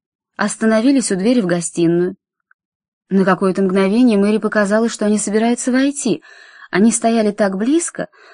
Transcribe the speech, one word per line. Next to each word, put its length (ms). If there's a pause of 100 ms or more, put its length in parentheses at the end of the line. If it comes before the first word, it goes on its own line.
(360)
Остановились 760
у 40
двери 260
в 40
гостиную. 680 (960)
На 140
какое-то 380
мгновение 540
Мэри 220
показалось, 540
что 120
они 140
собираются 520
войти. 520 (480)
Они 220
стояли 400
так 260
близко, 500 (260)